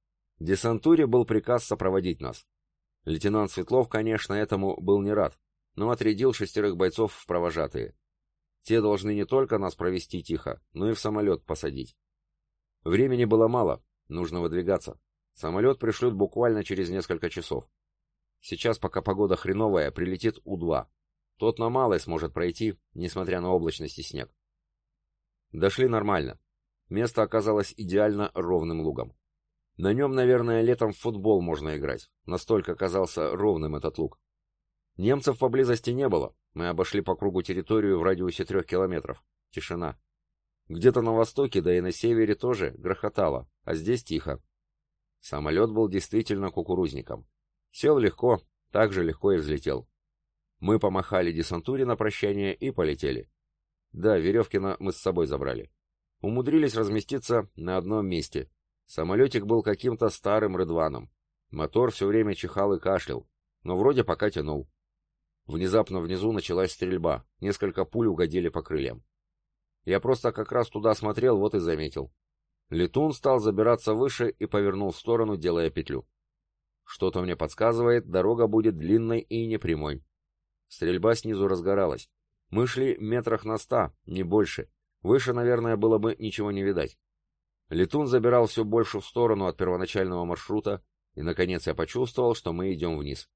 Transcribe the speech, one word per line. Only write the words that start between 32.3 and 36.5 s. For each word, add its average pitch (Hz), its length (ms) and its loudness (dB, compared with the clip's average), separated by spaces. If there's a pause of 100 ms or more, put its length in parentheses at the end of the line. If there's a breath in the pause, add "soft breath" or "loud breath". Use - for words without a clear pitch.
оказался 87 640 -2
ровным 85 400 0
этот 76 220 -4
луг. - 240 -4 (760)
Немцев 127 400 2
поблизости 123 540 2
не 131 180 0
было, 80 260 -2 (160)